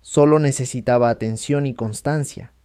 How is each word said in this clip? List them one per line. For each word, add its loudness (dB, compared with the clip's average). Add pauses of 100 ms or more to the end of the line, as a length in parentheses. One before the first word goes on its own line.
Solo 4
necesitaba 0
atención -2
y -4
constancia. -6 (120)